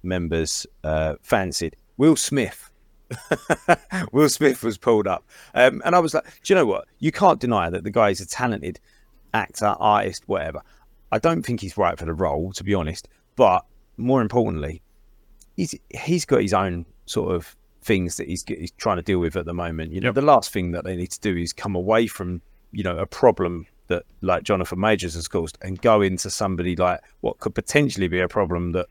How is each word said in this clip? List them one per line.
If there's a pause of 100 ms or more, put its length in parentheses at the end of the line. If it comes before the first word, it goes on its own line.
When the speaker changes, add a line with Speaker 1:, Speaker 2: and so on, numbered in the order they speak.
Speaker 1:
members, (200)
uh,
fancied. (220)
Will
Smith. (440)
<laughs>
Will
Smith
was
pulled
up. (280)
Um,
and
I
was
like, (180)
"Do
you
know
what? (120)
You
can't
deny
that
the
guy
is
a
talented (540)
actor,
artist,
whatever." (500)
I
don't
think
he's
right
for
the
role,
to
be
honest. (280)
But (320)
more
importantly, (760)
he's, (160)
he's
got
his
own (220)
sort
of (260)
things
that
he's,
he's
trying
to
deal
with
at
the
moment.
You
know,
Speaker 2:
Yep.
Speaker 1:
the
last
thing
that
they
need
to
do
is
come
away
from, (300)
you
know,
a
problem (220)
that, (180)
like,
Jonathan
Majors
has
caused
and
go
into
somebody
like (220)
what
could
potentially
be
a
problem
that